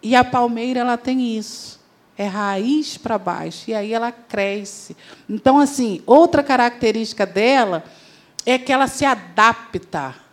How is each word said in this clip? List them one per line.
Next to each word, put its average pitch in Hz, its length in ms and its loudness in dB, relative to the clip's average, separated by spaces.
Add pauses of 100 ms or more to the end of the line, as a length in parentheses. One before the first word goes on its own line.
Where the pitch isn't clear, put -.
E 226 120 -2
a 247 80 6
palmeira, 247 580 -2
ela 240 180 -2
tem 247 360 -2
isso. - 460 -12 (360)
É 202 100 -4
raiz 208 720 -2
pra 226 180 -4
baixo, 175 540 -6
e 226 40 -4
aí 214 200 -4
ela 233 180 -2
cresce. 202 840 -8 (320)
Então, 262 320 4
assim, 262 460 0
outra 302 380 6
característica 240 840 0
dela 196 580 2 (640)
é 254 140 2
que 254 120 -6
ela 269 160 2
se 277 200 -2
adapta. 190 1080 -2 (180)